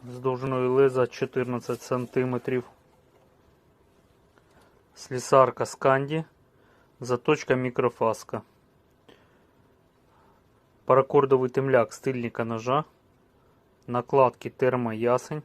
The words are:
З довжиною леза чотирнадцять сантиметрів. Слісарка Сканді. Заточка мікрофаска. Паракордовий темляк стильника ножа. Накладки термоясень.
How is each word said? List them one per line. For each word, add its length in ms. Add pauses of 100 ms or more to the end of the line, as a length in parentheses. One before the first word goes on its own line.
З 100
довжиною 540
леза 340
чотирнадцять 720
сантиметрів. 800 (2250)
Слісарка 720
Сканді. 580 (760)
Заточка 560
мікрофаска. 840 (2500)
Паракордовий 640
темляк 440
стильника 520
ножа. 380 (1040)
Накладки 600
термоясень. 960